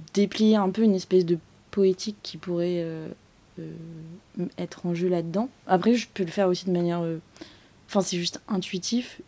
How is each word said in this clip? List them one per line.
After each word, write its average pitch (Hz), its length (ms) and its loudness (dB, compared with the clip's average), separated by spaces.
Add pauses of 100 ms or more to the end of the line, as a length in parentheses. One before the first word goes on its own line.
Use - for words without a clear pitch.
(140)
déplier 214 420 4
un 196 140 2
peu 214 120 0
une 214 120 6
espèce 185 300 4
de 170 140 2 (320)
poétique 196 520 2
qui - 140 -14
pourrait, 175 460 -2
euh, 160 260 -8 (520)
euh, 160 120 -12 (880)
être - 260 -10
en 175 100 0
jeu 175 140 0
là-dedans. 175 400 -2 (180)
Après, 185 280 4
je 226 180 -2
peux 196 120 -2
le 165 60 -4
faire 190 180 2
aussi 180 180 0
de 190 40 0
manière, 175 300 2
euh, 165 180 -4 (720)
enfin, 202 140 2
c'est 180 160 -2
juste 175 280 -6
intuitif 202 800 -4